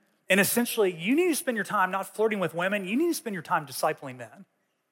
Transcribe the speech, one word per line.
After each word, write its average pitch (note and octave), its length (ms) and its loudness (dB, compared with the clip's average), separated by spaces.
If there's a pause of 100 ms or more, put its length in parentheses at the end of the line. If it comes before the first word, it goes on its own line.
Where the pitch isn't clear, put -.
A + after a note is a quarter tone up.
(280)
and F#3+ 100 6
essentially, G3+ 540 2
you F3 220 0
need F4+ 140 4
to D4+ 60 4
spend A#3 220 -2
your G3 80 -2
time F#3 260 0
not F#3+ 240 -6
flirting G#3+ 260 0
with E3 120 -2
women. F#3+ 320 -2
You F#3+ 100 -4
need D#4+ 120 2
to E4 80 0
spend - 180 -8
your E3+ 100 -6
time D#3+ 220 -2
discipling C3+ 540 -4
men." B2 260 -16 (480)